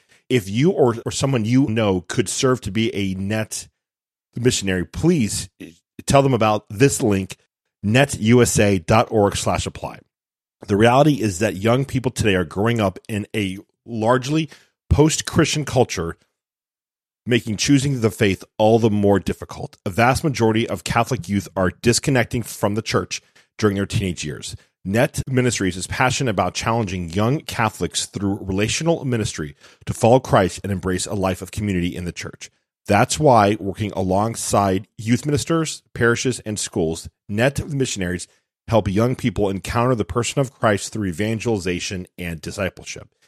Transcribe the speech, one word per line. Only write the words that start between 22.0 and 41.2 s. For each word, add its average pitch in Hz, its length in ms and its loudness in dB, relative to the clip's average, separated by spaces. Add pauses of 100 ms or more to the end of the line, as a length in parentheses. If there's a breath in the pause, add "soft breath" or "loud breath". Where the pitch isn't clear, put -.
from - 320 -4
the 110 80 -2
church - 400 -4 (380 soft breath)
during 101 160 2
their 98 100 0
teenage 95 400 -4
years. 62 300 -10 (320 soft breath)
Net 117 400 0
Ministries 123 500 0
is 90 100 -10
passionate 127 420 0
about 90 240 0
challenging 95 560 -4
young 110 300 0
Catholics - 680 -4
through 98 360 -2
relational 110 640 -2
ministry 104 520 -4 (320 soft breath)
to 98 60 -4
follow 120 260 6
Christ 104 440 2
and 98 80 -4
embrace 92 360 -4
a - 80 -6
life 95 260 -2
of 92 100 -14
community 92 440 -2
in 87 100 -8
the 87 60 -8
church. - 400 -14 (360)
That's 104 320 2
why, 113 400 6
working 98 340 -6
alongside 98 1000 0
youth 117 300 -2
ministers, 151 560 -2 (140)
parishes, 117 460 2
and 107 180 -6
schools, 82 500 -4 (180)
Net 117 400 -2
Missionaries 98 600 -4 (400)
help 107 200 2
young 113 280 0
people 104 340 -2
encounter 120 460 -2
the 104 100 -2
person - 340 -4
of 131 140 -2
Christ - 400 0
through 104 140 -4
evangelization 92 1000 -4 (100)